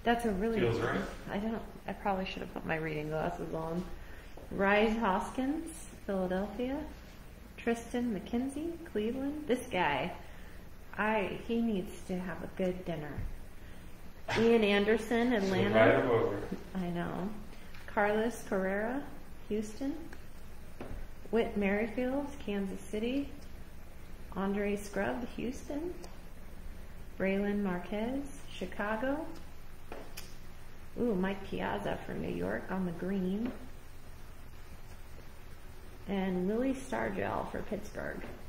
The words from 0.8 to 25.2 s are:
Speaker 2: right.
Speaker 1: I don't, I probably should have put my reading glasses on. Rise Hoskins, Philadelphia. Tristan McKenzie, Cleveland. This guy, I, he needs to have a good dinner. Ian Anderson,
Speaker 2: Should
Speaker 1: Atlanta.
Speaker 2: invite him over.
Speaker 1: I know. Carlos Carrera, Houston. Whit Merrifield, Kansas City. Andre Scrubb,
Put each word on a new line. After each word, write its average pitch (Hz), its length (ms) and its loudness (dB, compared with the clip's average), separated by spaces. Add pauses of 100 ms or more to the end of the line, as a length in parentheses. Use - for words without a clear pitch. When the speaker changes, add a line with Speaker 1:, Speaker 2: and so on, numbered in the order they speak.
Speaker 2:
right. 185 200 2 (320)
Speaker 1:
I - 60 0
don't, 214 240 0 (260)
I 196 60 -2
probably 190 320 0
should - 160 -6
have - 120 -6
put - 120 -6
my 165 120 2
reading 156 320 -2
glasses 165 440 0
on. 165 300 0 (680)
Rise 208 460 6
Hoskins, 247 680 2 (400)
Philadelphia. 208 720 0 (800)
Tristan 233 600 0
McKenzie, 277 520 0 (200)
Cleveland. 269 560 0
This 247 120 4 (100)
guy, 156 420 2 (880)
I, 208 400 2 (100)
he 233 140 4
needs 214 300 2 (160)
to 185 100 0
have 180 260 -4
a 170 140 -6
good 180 280 2
dinner. 151 260 -4 (1300)
Ian 226 260 10
Anderson, 220 680 6
Speaker 2:
Should 214 120 4
Speaker 1:
Atlanta. 190 240 6
Speaker 2:
invite 214 280 10
him - 140 4
over. 214 300 6 (360)
Speaker 1:
I 185 120 0
know. 175 420 0 (580)
Carlos 214 640 4
Carrera, 208 540 2 (460)
Houston. 220 440 0 (1400)
Whit 226 260 4
Merrifield, 220 720 2 (180)
Kansas 196 340 -2
City. 247 500 0 (1040)
Andre 202 420 2
Scrubb, 226 580 0